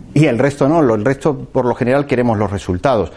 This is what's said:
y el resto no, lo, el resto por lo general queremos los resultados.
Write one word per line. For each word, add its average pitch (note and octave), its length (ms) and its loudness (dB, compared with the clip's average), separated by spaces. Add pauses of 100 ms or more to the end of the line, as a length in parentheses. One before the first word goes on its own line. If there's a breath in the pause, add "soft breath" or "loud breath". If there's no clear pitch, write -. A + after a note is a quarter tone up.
(140)
y D3 120 4
el A#2+ 120 2
resto C3+ 300 0
no, E3 140 2
lo, A#2 140 4
el G#2 100 -4
resto C#3 320 0
por B2+ 280 -4
lo A#2+ 80 0
general C3 320 0
queremos A#2+ 320 0
los G#2 140 -2
resultados. F#2+ 640 -2